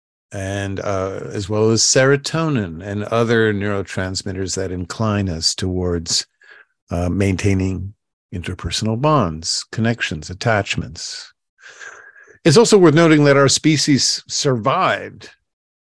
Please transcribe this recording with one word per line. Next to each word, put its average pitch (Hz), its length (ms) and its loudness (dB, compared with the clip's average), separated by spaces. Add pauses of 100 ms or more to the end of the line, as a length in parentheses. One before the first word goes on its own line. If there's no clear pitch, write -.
(320)
and, 98 480 -6
uh, 95 400 -4 (120)
as 104 160 -6
well 107 220 0
as 113 120 0
serotonin 135 1000 0
and 104 200 -6
other 113 480 2
neurotransmitters 98 1040 -6
that 95 140 -4
incline 101 580 -2
us 85 260 -2
towards, 90 720 -2 (640)
uh, 90 180 -2
maintaining 95 840 -2 (380)
interpersonal 95 680 -6
bonds, 104 720 0
connections, 110 580 -4
attachments. - 1000 -4 (1120)
It's 151 120 6
also 220 220 8
worth 165 160 8
noting 151 300 6
that 139 120 6
our 139 120 6
species 143 800 2
survived 117 1000 -2 (680)